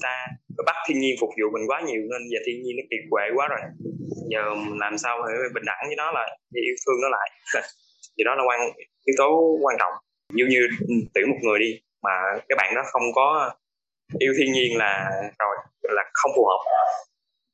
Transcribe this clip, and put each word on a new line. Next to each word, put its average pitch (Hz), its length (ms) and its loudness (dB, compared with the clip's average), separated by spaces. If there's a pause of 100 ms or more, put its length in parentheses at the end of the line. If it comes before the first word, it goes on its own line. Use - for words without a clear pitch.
ta 127 240 -4 (400)
bắt 160 100 0 (120)
thiên 143 100 0
nhiên 131 220 2
phục 110 180 0
vụ 107 140 0
mình 110 140 -4
quá 139 140 -2
nhiều 123 300 -4
nên 123 120 -6 (100)
giờ 113 140 -4
thiên 123 160 -6
nhiên 123 140 -8
nó 131 140 -8
kiệt 110 200 -6
quệ 104 120 2 (120)
quá 139 140 0
rồi. 123 120 -4 (680)
Giờ 107 240 -2
mình 104 240 -6
làm 104 200 -2
sao 120 280 -4
để 113 80 -4 (200)
bình 113 120 -4
đẳng 107 200 -6
với 147 100 -6
nó 151 160 -4
lại, 120 260 -4 (120)
để 120 140 -4
yêu 123 100 -2 (120)
thương 131 160 2
nó 135 60 0
lại. 104 220 0 (240)
<laughs> 123 80 0 (560)
Thì 107 60 4
đó 123 100 4
là 135 100 0
quan-, 120 280 2 (320)
yếu 135 140 2
tố 156 440 6
quan 127 160 2
trọng. 90 140 0 (400)
Ví 110 80 0
dụ 127 60 4
như 127 140 6 (540)
tuyển 196 160 4
một 127 120 0
người 107 160 2
đi, 110 220 -2 (220)
mà 98 80 0 (380)
cái - 80 2
bạn 101 180 0
đó 127 80 0 (100)
không 123 100 2 (120)
có 139 400 4 (640)
yêu 135 200 2
thiên 135 140 2
nhiên 123 240 2
là 98 340 0 (280)
rồi, 104 180 0 (260)
là 104 200 0 (100)
không 139 240 2
phù 117 100 6
hợp. 92 140 4 (920)